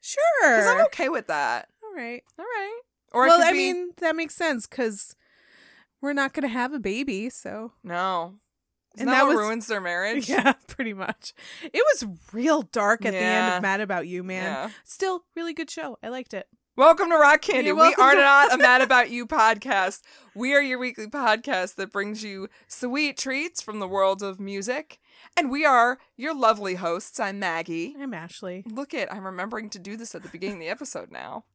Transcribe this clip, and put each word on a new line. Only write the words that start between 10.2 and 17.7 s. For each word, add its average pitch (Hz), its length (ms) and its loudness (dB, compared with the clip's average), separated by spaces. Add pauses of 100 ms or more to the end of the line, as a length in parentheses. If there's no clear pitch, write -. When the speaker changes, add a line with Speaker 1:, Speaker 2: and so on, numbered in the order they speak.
Speaker 1:
<laughs> - 0 -
Yeah, 269 240 2 (140)
pretty 226 260 -8
much. - 400 -10 (300)
It 339 200 0 (100)
was - 120 0 (280)
real 302 300 2
dark 214 420 0
at 220 60 0
the 190 60 -4
end 180 80 0 (220)
Speaker 2:
Yeah. 180 100 0
Speaker 1:
of 185 40 -2
Mad 196 200 0
About 180 260 -4
You, 180 160 -8
man. 185 220 -8
Speaker 2:
Yeah. 156 240 -6 (140)
Speaker 1:
Still, 370 400 -4 (120)
really 330 180 -8
good 320 160 -8
show. 294 340 -12
I 220 60 -10
liked 254 240 -12
it. 202 140 -12 (300)
Speaker 2:
Welcome 320 320 6
to 330 80 4
Rock 302 240 8
Candy. 254 260 0
Speaker 1:
You're 196 80 0